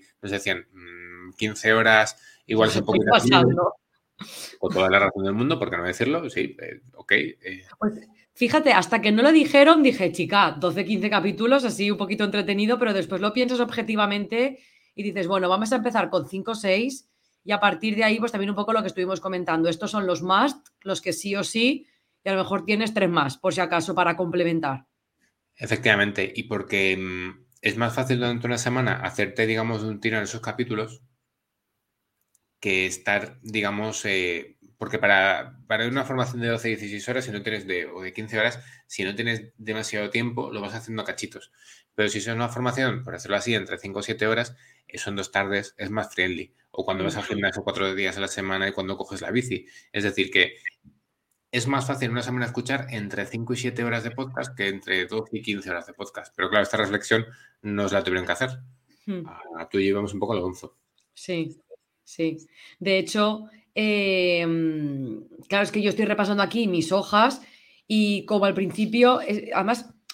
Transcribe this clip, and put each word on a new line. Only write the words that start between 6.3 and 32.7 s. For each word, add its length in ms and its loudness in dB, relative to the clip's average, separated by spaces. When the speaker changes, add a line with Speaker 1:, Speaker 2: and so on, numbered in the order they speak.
Speaker 1:
eh, 180 -14
ok, 180 -14
eh". 540 -2
Speaker 2:
Pues, 160 -2
fíjate, 380 2
hasta 300 4
que 100 2
no 100 4
lo 120 8
dijeron, 500 8
dije, 300 4
"Chica, 440 2
doce, 280 0
quince 240 0
capítulos, 560 2
así 260 0
un 60 0
poquito 260 -2
entretenido", 560 0
pero 140 2
después 260 -2
lo 140 0
piensas 260 0
objetivamente 1000 0
y 80 -8
dices, 240 -2
"Bueno, 220 2
vamos 240 0
a 20 4
empezar 340 0
con 200 0
cinco 220 -8
o 40 -6
seis", 540 -2
y 80 -8
a 80 2
partir 380 0
de 80 2
ahí, 120 2
pues, 140 -2
también 200 -2
un 40 -4
poco 160 -2
lo 80 2
que 80 -2
estuvimos 320 -4
comentando. 480 0
Estos 240 -2
son 160 -2
los 140 0
must, 440 2
los 180 -4
que 100 -2
sí 240 -4
o 80 0
sí, 420 2
y 60 -2
a 40 2
lo 100 2
mejor 200 -2
tienes 300 0
tres 160 2
más, 280 0
por 160 0
si 60 0
acaso, 340 0
para 220 2
complementar. 720 0
Speaker 1:
Efectivamente, 800 2
y 100 -6
porque, 540 0
mm, 480 -8
es 160 -2
más 160 0
fácil 240 0
durante 300 -2
una 100 0
semana 440 0
hacerte, 440 -2
digamos, 380 -2
un 160 -6
tiro 180 -2
en 60 -2
esos 180 -8
capítulos 600 -6
que 280 0